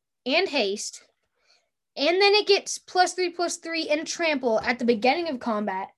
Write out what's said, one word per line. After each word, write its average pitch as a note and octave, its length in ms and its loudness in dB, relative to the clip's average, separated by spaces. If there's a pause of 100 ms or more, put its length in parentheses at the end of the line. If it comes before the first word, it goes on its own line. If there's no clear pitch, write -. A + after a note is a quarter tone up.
(280)
and E4+ 200 2
haste. G#3+ 540 -4 (960)
And E4+ 240 2
then G4+ 140 6
it G4+ 140 2
gets - 320 0
plus F4+ 340 2
three, F4+ 160 -2
plus F4 280 -4
three E4 300 -6
and D4+ 180 -2
trample C4 560 0
at A#3+ 180 -2
the B3 60 -4
beginning B3+ 440 2
of B3 100 -6
combat. G#3 580 -4